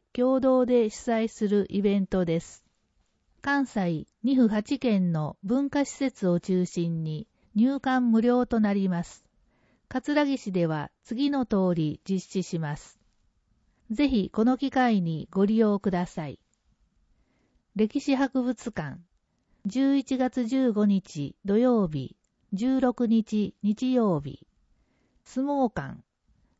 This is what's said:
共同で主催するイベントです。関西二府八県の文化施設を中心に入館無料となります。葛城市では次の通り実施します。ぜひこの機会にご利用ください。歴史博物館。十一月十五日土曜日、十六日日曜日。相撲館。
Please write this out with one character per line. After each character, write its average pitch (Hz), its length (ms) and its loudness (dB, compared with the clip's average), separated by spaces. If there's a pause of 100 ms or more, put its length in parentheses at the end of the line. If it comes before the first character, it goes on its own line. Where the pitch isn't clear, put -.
(140)
共 254 260 2
同 254 260 4
で 240 240 2
主 - 60 -12
催 226 320 -2
す 214 200 -4
る 202 220 2
イ 196 140 -2
ベ 202 160 2
ン 185 80 -2
ト 185 180 0
で 165 140 0
す。 - 240 -14 (800)
関 277 240 0
西 175 400 -2 (160)
二 262 120 2
府 247 120 6
八 214 320 -2
県 196 320 2
の 151 320 -4
文 262 260 0
化 285 160 0
施 - 80 -8
設 254 340 -2
を 175 120 2
中 180 260 0
心 170 380 -4
に 156 240 -8 (260)
入 240 200 4
館 262 260 0
無 226 240 4
料 247 240 2
と 233 120 0
な 208 140 2
り 196 160 0
ま 175 140 -2
す。 - 200 -20 (640)
葛 294 360 0
城 269 120 0
市 - 140 -8
で 175 140 0
は 156 240 -4 (140)
次 269 260 -2
の 269 160 0
通 185 300 2
り 156 280 -2
実 190 160 -2
施 - 220 -6
し 175 160 -6
ま 147 200 -6
す。 - 220 -20 (920)
ぜ 269 180 2
ひ 208 240 0
こ 214 100 0
の 254 140 2
機 269 140 -4
会 240 300 2
に 160 280 -4
ご 196 160 2
利 220 120 2
用 208 220 2
く 196 120 -2
だ 180 160 -2
さ 151 220 -12
い。 113 100 -16 (1400)
歴 220 260 0
史 269 140 0
博 262 260 0
物 240 300 -6
館。 151 260 -10 (680)
十 269 300 2
一 262 200 -2
月 254 300 -2
十 254 240 0
五 208 160 2
日 185 480 -2 (100)
土 202 140 2
曜 240 280 2
日、 143 280 -6 (380)
十 254 280 0
六 254 240 0
日 214 560 0
日 214 320 -2
曜 208 260 2
日。 - 280 -12 (760)
相 262 220 -6
撲 277 240 0
館。 - 280 -8 (640)